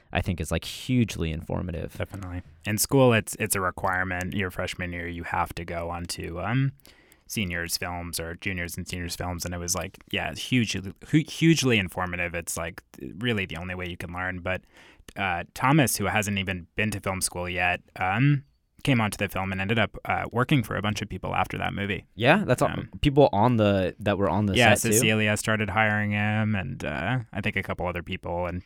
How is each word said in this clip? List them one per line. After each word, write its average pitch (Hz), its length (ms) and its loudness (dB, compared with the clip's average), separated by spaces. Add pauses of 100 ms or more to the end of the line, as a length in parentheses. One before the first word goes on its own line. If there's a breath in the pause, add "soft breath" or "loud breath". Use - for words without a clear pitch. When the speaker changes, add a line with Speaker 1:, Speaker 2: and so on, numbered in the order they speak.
(120 soft breath)
Speaker 1:
I - 80 0
think 87 200 -2
is, 80 120 -4
like, 82 120 -2
hugely 95 680 0
informative. 87 640 -6
Speaker 2:
Definitely. 90 440 -8 (220)
In 104 140 0
school, 131 360 6
it's, 104 260 0
it's 104 160 -2
a 101 40 -2
requirement. 92 760 -2
Your 95 160 -2
freshman 90 420 -6
year, 87 160 -8
you 85 160 -8
have 87 320 -2
to 85 80 -8
go 85 260 -6
onto, 85 500 -8
um, 131 320 0 (540 soft breath)
seniors' 87 520 -4
films 87 420 -6
or 85 160 -6
juniors 87 400 -6
and 90 100 -8
seniors' 87 300 -6
films, 87 280 -6
and 87 100 -6
it 87 40 -6
was, 87 160 -4
like, 90 220 -6 (160)
yeah, 85 220 -2
hugely, 98 580 -2 (160)
hu-, 151 180 4
hugely 143 520 4
informative. 87 560 -4
It's, 85 220 -4
like, 85 260 -8 (360)
really 107 280 0
the 82 100 -8
only 90 180 -6
way 92 140 -6
you 87 80 -8
can 87 160 -10
learn. 90 280 -4
But, 92 200 -4 (560 soft breath)
uh, 90 280 -2 (100)
Thomas, 139 420 4
who 104 80 -2
hasn't 101 340 2
even 92 280 -4 (100)
been 107 140 0
to 98 100 -4
film 95 220 -2
school 90 260 -4
yet, 90 320 0 (160)
um, 123 480 2 (400)
came 131 160 4
onto 104 160 0
the 101 120 -2
film 95 240 -4
and 95 80 -4
ended 104 180 0
up, 104 180 0 (100)
uh, 92 260 0
working 123 300 4
for 101 140 -4
a 95 60 -2
bunch 104 180 0
of 107 80 -6
people 92 280 -6
after 92 200 -2
that 92 160 -2
movie. 98 320 -4 (120)
Speaker 1:
Yeah, 143 280 4
that's 123 160 2
all, 139 80 2
Speaker 2:
Um, 87 200 -4 (120)
Speaker 1:
people 139 320 6
on 117 240 4
the, 101 440 4
that 101 180 0
were 98 100 2
on 101 180 2
the 95 100 2
Speaker 2:
Yeah, 117 180 8
Speaker 1:
set, - 140 0
too. 110 60 4
Speaker 2:
Cecilia 110 420 4
started 107 340 0
hiring 107 400 2
him, 107 460 2
and, 92 280 -4
uh, 87 360 -2 (120)
I 101 80 -6
think 101 160 -2
a 98 60 -2
couple - 240 -4
other 87 160 -4
people, 90 440 -4
and 87 200 -4